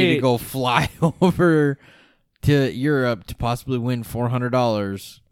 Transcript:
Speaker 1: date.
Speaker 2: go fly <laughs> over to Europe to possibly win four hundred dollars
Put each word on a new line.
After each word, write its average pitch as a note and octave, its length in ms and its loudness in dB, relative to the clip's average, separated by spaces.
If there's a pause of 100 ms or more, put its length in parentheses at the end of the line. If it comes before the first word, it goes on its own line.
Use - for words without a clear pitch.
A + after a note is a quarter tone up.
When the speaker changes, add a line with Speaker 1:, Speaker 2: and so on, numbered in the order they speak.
(160)
Speaker 1:
date. C#3 60 0
Speaker 2:
go B2 160 4
fly C3 580 -2
<laughs> - 260 0
over D#3+ 560 2 (640)
to C#3 280 2
Europe B2 560 -2
to - 80 -14
possibly B2 420 -4
win A#2+ 260 -4
four A#2 260 -4
hundred B2 220 -2
dollars G#2+ 720 -2 (100)